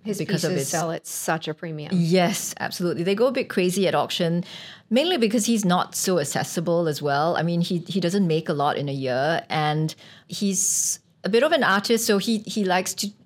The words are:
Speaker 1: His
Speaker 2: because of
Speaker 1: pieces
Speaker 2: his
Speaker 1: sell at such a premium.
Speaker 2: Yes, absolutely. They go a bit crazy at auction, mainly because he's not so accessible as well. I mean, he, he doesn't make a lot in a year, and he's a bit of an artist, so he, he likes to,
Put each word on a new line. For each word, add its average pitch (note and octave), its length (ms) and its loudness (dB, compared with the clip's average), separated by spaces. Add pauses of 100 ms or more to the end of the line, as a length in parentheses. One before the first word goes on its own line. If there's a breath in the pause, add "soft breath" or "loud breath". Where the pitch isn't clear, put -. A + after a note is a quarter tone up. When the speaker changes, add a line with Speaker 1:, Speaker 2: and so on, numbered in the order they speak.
Speaker 1:
His G#3 140 -6
Speaker 2:
because D#3 260 -2
of D#3 80 2
Speaker 1:
pieces C#3 140 -2
Speaker 2:
his - 20 -6
Speaker 1:
sell E3 240 -2
at - 140 -8
such - 420 -4
a D#3 60 -4
premium. D#3 420 -10
Speaker 2:
Yes, F3 640 2
absolutely. E3+ 420 -2
They G3 140 0
go A#3 100 4
a C4+ 60 2
bit B3 160 -2
crazy F#3 400 2
at D3+ 80 0
auction, E3+ 480 0 (440 loud breath)
mainly D#4+ 280 2
because A3+ 300 2
he's A3+ 180 2
not F3+ 320 2
so F#3 240 2
accessible E3+ 640 0
as D3 160 -2
well. D3 340 2
I D#3 60 0
mean, E3+ 200 0
he, F3 160 -2
he E3+ 200 -4
doesn't F3+ 300 2
make D#3+ 200 0
a F3+ 40 0
lot C#3+ 240 0
in C#3+ 120 -4
a C#3 40 -4
year, C3+ 560 0
and D#3 440 0 (360 loud breath)
he's - 720 -2 (240)
a - 40 -2
bit A3+ 140 2
of D#4 100 4
an D4+ 120 4
artist, G#3 420 2
so G#3 120 4
he, A3 280 0
he G#3 180 -2
likes F#3 300 0
to, - 140 -6 (180)